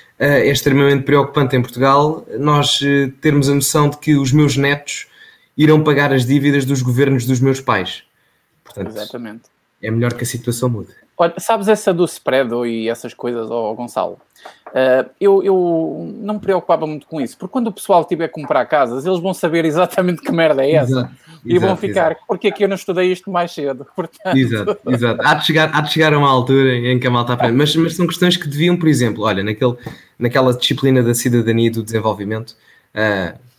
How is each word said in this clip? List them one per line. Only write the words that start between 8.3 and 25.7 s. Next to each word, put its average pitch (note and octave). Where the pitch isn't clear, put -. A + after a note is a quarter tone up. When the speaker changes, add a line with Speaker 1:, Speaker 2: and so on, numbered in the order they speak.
Speaker 1:
Portanto, G2
Speaker 2:
Exatamente. A2
Speaker 1:
é A2
melhor A#2
que A#2+
a -
situação B2
mude. G#2
Speaker 2:
Olha, E3+
sabes G3+
essa G#3
do F3
spread C3
e A2+
essas A2+
coisas, A#2+
ó, A2+
Gonçalo? G#2
Eh, C3
eu, G3
eu E3+
não G#3
me G#3
preocupava E3+
muito D3+
com D#3+
isso, A#2+
porque -
quando A#3+
o G#3+
pessoal F3+
tiver E3
a D3+
comprar C#3
casas, C3+
eles F#3
vão F3+
saber E3
exatamente F3
que -
merda D#3
é C#3+
essa. C#3
Speaker 1:
Exato, B2+
Speaker 2:
E F3
vão -
Speaker 1:
exato, F#3+
Speaker 2:
ficar, E3+
Speaker 1:
exato. -
Speaker 2:
"Porque F#3+
é F#3+
que G3
eu G3
não G3
estudei F#3
isto F3+
mais F3
cedo?" C3+
<laughs> -
Portanto F3+
Speaker 1:
Exato, A2+
exato. A#2
Há D3+
de D#3
chegar, D#3